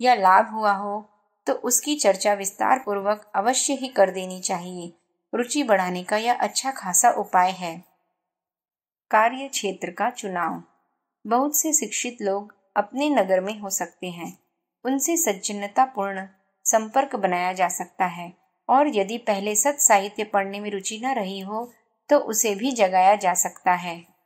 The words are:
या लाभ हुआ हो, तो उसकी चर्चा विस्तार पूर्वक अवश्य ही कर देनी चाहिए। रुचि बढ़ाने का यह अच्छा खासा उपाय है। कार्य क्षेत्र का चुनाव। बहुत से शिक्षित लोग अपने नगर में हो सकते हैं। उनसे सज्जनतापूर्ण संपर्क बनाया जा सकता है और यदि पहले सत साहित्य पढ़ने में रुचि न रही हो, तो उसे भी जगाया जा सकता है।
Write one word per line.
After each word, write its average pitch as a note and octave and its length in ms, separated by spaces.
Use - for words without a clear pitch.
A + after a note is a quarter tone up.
या B3 140
लाभ G3+ 380
हुआ G#3+ 180
हो, G3+ 380
तो C#4 60
उसकी D4 420
चर्चा G#3 380
विस्तार G3+ 460
पूर्वक G#3 560
अवश्य B3 380
ही C4 140
कर G3 220
देनी F#3 300
चाहिए। F3+ 540
रुचि A#3+ 280
बढ़ाने F3+ 400
का G#3+ 140
यह A#3 160
अच्छा G#3 380
खासा A#3 380
उपाय F#3+ 420
है। F3 320
कार्य B3 360
क्षेत्र F#3 440
का G3+ 180
चुनाव। F3 540
बहुत C4+ 300
से D#4 160
शिक्षित A#3+ 480
लोग G3+ 340
अपने C4 320
नगर F#3+ 320
में G#3 180
हो G3+ 100
सकते F3+ 380
हैं। F3 320
उनसे C#4 320
सज्जनतापूर्ण G3+ 1120
संपर्क A#3 500
बनाया F#3 380
जा F3+ 140
सकता F3+ 380
है F3 440
और C4+ 280
यदि G3+ 200
पहले G#3 380
सत G3 240
साहित्य G3+ 440
पढ़ने G3+ 360
में G#3 120
रुचि G3+ 320
न C4 100
रही G3 260
हो, G#3+ 320
तो D4 80
उसे A3 380
भी B3 160
जगाया F#3+ 440
जा G3 180
सकता F3+ 400
है। F3 320